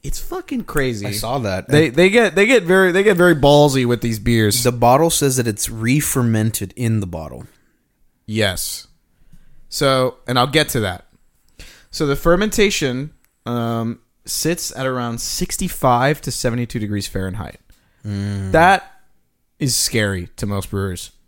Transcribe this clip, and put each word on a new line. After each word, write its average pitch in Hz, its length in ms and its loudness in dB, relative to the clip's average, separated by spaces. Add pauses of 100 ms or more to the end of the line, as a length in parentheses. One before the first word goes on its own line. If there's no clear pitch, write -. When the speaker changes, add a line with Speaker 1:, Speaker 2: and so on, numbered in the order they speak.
Speaker 1:
it's - 180 -6
fucking 339 440 -8
crazy. 120 420 -2
Speaker 2:
I 101 60 -4
saw 110 280 -4
that. 95 280 -4
Speaker 1:
They, 147 200 4
they 170 220 4
get, 208 240 2
they 196 120 4
get 233 180 4
very, 185 280 4
they 190 100 2
get 202 140 4
very 175 180 6
ballsy 143 520 6
with 120 160 0
these 113 160 -2
beers. 110 440 2
Speaker 2:
The 123 100 2
bottle 123 380 4
says 139 260 0
that 123 100 0
it's 107 240 -4
re-fermented 113 1040 0
in 113 240 0
the 95 60 -6
bottle. 80 400 -12 (800)
Speaker 1:
Yes. 104 600 -4 (840)
So, 131 460 0 (100)
and 123 120 0
I'll 123 80 4
get 151 240 0
to 123 100 -2
that. 90 260 -6 (840)
So 156 160 -4
the 139 100 0
fermentation, 175 960 0 (340)
um, 117 540 -4 (260)
sits - 500 -6
at 131 80 -6
around 120 380 -4
sixty-five 143 960 0
to 139 100 -8
seventy-two 120 480 -4
degrees 104 280 -4
Fahrenheit. 95 540 -8 (460)
Speaker 2:
Mm. 101 460 -4
Speaker 1:
That 175 400 4 (680)
is 135 160 -2
scary 98 600 -2
to 113 100 -6
most 101 240 -4
brewers. 98 420 -6 (160)